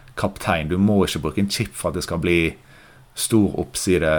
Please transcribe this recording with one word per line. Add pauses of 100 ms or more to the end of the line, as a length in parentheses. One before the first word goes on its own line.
(160)
kaptein.
Du
må
ikke
bruke
en
chip
for
at
det
skal
bli (720)
stor
oppside